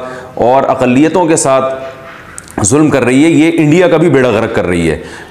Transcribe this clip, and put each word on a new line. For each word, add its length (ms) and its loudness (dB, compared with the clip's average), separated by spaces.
और 260 2
अक़लियतों 640 0
के 100 2
साथ 1300 -6
जुल्म 260 2
कर 140 0
रही 200 2
है, 80 2
ये 180 2
इंडिया 380 2
का 100 2
भी 120 2
बेड़ा 220 2
गर्क 240 -2
कर 100 -2
रही 220 -2
है। 160 -4